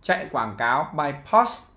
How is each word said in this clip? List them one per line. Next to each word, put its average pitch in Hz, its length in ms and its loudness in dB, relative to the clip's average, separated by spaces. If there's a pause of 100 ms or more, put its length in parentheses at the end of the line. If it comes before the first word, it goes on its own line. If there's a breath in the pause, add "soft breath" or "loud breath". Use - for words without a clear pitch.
chạy - 280 0
quảng 110 280 -4
cáo 127 360 0
bài 147 200 -2 (180)
post - 440 2